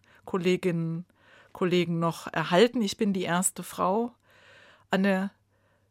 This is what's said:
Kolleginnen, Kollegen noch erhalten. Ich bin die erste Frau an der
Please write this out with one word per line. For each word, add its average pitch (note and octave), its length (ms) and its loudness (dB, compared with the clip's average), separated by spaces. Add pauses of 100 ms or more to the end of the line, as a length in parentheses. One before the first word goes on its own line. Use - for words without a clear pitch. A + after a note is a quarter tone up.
(260)
Kolleginnen, F3 800 -2 (460)
Kollegen F3 480 0
noch E3 340 -2
erhalten. F#3 480 4
Ich G3 160 -4
bin G3+ 160 0
die F#3 80 -2
erste F3+ 400 -2
Frau G3 500 -2 (760)
an F#3+ 140 0
der G3 260 0 (600)